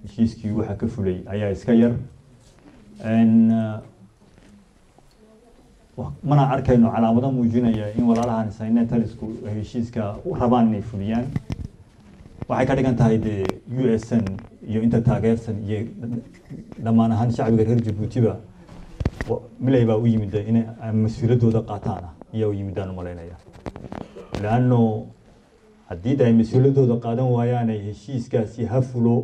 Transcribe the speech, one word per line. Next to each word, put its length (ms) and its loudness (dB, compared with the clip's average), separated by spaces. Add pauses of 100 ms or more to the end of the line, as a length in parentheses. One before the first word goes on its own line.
heshiiskii 480 -2
waxa 240 -4
ka 120 -4
fulay 400 -4
ayaa 240 -4
iska 220 0
yar. 180 6 (1120)
En, 480 6
eh, 280 -2 (2250)
wa-, 140 -10 (120)
mana 280 4
arkayno 400 4
calaamado 400 2
muujinaya 680 0
in 60 0
walaalahan 480 0
Sinai 340 0
talisku 460 -4 (160)
heshiiska 680 -6 (100)
u 100 -4
rabaan 320 4
inay 140 0
fuliyaan. 440 -4 (1200)
Waxay 200 0
ka 80 2
dhigan 200 0
tahay 220 4
dee 260 -2 (280)
U 180 0
S 220 -2
N 140 2 (420)
iyo 140 -2
inta 200 4
taageersan 680 0
iyo 200 -4 (960)
dhammaan 280 4
ahaan 200 0
shacbiga 320 2
reer 180 2
Djibouti-ba 540 -2 (880)
Wa-, 180 -4 (140)
Milay 300 4
baa 120 2
u 100 2
yimid 280 0
inay, 300 0 (100)
ay 160 -8
mas-uuliyaddooda 680 2
qaataan 420 -8
ah, 100 -16 (140)
ayaa 220 -2
u 40 -2
yimid 240 -6
aan 120 -6
u 40 -8
malaynayaa. 460 -12 (1000)
Laanno 380 2 (1080)
haddii 300 -2
ay 140 6
mas-uuliyaddooda 680 4
qaadan 320 -2
waayaan, 380 0
ay 120 -2
heshiiskaasi 840 -6
ha 160 0
fulo 420 2